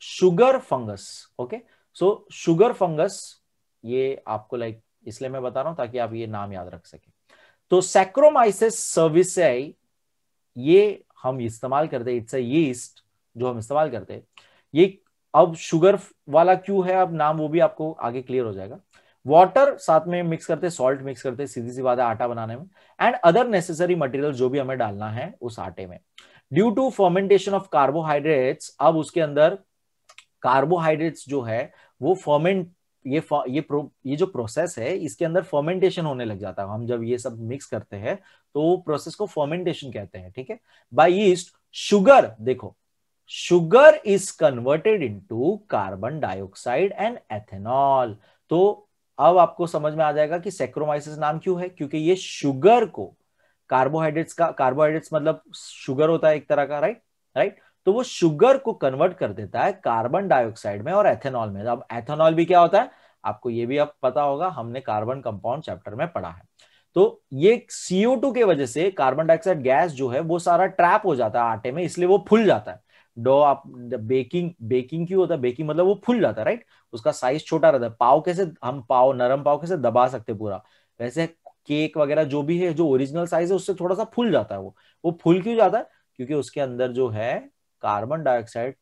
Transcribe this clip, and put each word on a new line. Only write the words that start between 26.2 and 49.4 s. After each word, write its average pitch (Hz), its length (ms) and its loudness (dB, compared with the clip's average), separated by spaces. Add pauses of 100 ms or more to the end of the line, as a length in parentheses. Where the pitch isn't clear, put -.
Due 214 180 4
to 202 60 -4
fermentation 196 720 2
of 196 140 -2 (140)
carbohydrates, 147 1040 0
अब 160 180 4
उसके 156 240 -2
अंदर 151 380 2 (840)
कार्बोहाइड्रेट्स 156 880 0
जो 139 120 -4
है 117 320 -6 (280)
वो 165 140 0
फर्मेंट, 175 560 0 (360)
ये 135 120 -2
फ-, 147 280 -4
ये 135 140 -4
प्रो-, 143 280 -6 (160)
ये 135 100 -4
जो 170 100 -2
प्रोसेस 156 520 -6
है 131 200 -6
इसके 170 280 -6
अंदर 165 160 0
फर्मेंटेशन 180 640 -2
होने 127 200 -6
लग 107 120 -8
जाता 98 260 -10
है। 98 60 -8
हम 110 160 -8
जब 117 180 -4
ये 120 140 -4
सब 120 220 -10
मिक्स 117 260 -10
करते 107 320 -10
हैं 135 220 -8 (340)
तो 147 80 -2
वो 175 160 2
प्रोसेस 151 380 -8
को 208 100 -6
फर्मेंटेशन 156 640 -6
कहते 104 260 -14
हैं, 92 140 -18
ठीक 131 180 -14
है। 226 100 -12 (340)
By 156 160 6
yeast, 180 360 2 (300)
sugar, 202 540 6 (120)
देखो, 117 360 -6 (520)
sugar 190 640 8 (140)
is 202 100 2
converted 147 720 0
into 135 720 -2 (160)
carbon 95 300 -4
dioxide 120 840 -4 (120)
and 233 160 -4 (160)
ethanol। 117 840 0 (340)
तो 190 400 2 (300)
अब 165 180 6
आपको 170 300 4